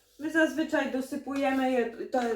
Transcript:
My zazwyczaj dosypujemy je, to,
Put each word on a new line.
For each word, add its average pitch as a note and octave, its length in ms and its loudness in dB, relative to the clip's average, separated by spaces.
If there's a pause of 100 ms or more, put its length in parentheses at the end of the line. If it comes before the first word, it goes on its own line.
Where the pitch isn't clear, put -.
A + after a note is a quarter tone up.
(180)
My D4+ 120 -4
zazwyczaj D4+ 640 2
dosypujemy C4+ 800 0
je, A#3 340 0
to, B3+ 140 0 (160)